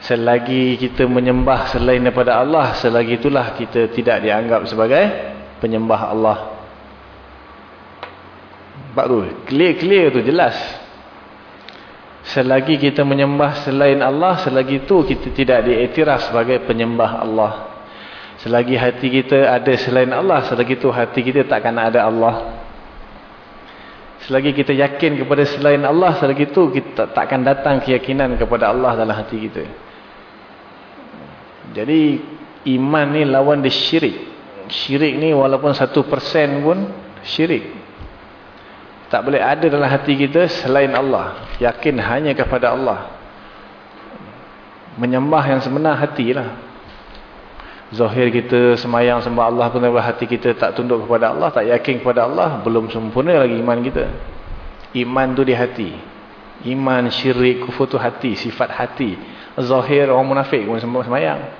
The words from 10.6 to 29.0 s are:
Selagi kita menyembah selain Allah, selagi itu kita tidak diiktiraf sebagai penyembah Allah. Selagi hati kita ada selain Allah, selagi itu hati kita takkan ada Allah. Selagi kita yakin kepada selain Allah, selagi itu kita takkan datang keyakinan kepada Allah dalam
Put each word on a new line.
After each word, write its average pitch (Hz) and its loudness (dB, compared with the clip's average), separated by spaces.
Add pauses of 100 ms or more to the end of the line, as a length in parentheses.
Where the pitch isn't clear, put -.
Selagi 135 2
kita 143 0
menyembah 143 0
selain 139 2
Allah, 160 2
selagi 131 0
itu 190 4
kita 131 -4
tidak 127 4
diiktiraf 123 0
sebagai 120 0
penyembah 117 0
Allah. 110 0 (920)
Selagi 120 0
hati 123 0
kita 131 2
ada 131 2
selain 127 2
Allah, 165 2
selagi 123 -2
itu 127 0
hati 120 -2
kita 131 2
takkan 113 0
ada 113 2
Allah. 113 0 (1700)
Selagi 135 0
kita 139 0
yakin 143 0
kepada 143 2
selain 143 2
Allah, 147 2
selagi 143 0
itu 180 4
kita 127 -2
takkan 131 0
datang 139 2
keyakinan 131 0
kepada 113 0
Allah 123 0
dalam 110 0